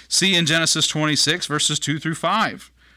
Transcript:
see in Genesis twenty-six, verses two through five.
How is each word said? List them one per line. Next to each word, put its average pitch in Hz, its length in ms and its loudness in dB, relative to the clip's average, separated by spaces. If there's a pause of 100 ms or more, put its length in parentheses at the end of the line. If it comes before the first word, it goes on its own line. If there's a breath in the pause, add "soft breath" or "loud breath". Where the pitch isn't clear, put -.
see 196 260 2
in 170 120 2
Genesis 160 420 2
twenty-six, 151 580 0
verses 147 320 0
two 147 220 -2
through 160 160 -4
five. 170 540 -2 (280 soft breath)